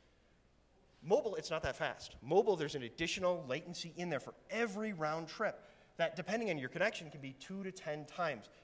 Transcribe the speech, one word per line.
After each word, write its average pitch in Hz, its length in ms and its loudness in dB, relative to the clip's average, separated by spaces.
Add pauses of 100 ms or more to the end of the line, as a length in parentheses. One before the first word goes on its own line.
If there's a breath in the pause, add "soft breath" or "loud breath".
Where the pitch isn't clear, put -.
(1040 soft breath)
Mobile, 208 340 4
it's 156 140 -6
not 160 120 0
that 139 140 0
fast. - 440 -4
Mobile, 190 340 6
there's 156 200 0
an 135 80 -4
additional 165 680 0
latency 165 480 -4
in 175 140 -2
there 139 100 0
for - 140 -10 (160)
every 214 420 -2
round 160 340 0
trip 196 320 -2 (380 loud breath)
that, 165 200 2
depending 202 340 0
on 156 80 2
your 127 100 -2
connection, 175 400 0
can 147 140 -12
be 135 180 -10
two 196 240 -8
to 190 80 -6
ten 151 320 -6
times 147 460 -2 (140 loud breath)